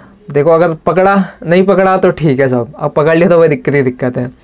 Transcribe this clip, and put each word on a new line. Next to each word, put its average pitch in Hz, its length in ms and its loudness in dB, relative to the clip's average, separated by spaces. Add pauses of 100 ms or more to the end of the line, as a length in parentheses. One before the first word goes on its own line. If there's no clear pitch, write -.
(300)
देखो 143 200 0
अगर 165 260 2
पकड़ा, 185 400 0 (280)
नहीं 175 200 2
पकड़ा 190 320 2
तो 185 160 2
ठीक 147 280 -2
है 135 80 0
सब, 123 260 -4
अब 151 180 -8
पकड़ 160 240 0
लिया 170 120 2
तो 170 100 4
वही 165 100 4
दिक्कत 135 260 -4
ही 143 80 2
दिक्कत 127 340 -4
है। 127 140 -6 (140)